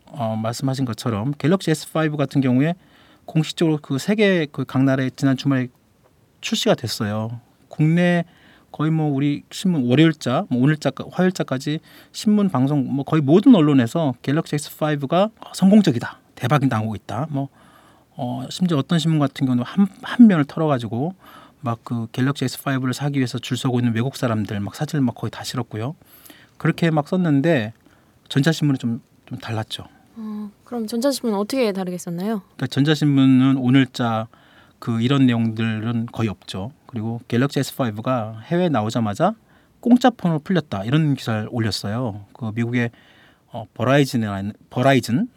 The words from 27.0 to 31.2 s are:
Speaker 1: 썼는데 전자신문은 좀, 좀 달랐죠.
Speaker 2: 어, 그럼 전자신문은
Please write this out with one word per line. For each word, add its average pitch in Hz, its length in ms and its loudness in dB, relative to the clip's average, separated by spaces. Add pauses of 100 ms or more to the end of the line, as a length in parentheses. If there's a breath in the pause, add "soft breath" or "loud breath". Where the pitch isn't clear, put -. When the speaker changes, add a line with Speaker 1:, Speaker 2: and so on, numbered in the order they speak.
Speaker 1:
썼는데 151 640 0 (540 soft breath)
전자신문은 143 500 2
좀, 117 220 -4 (260)
좀 127 120 -12
달랐죠. 110 460 -8 (320)
Speaker 2:
어, 214 340 -10 (120)
그럼 233 240 -8
전자신문은 233 500 -2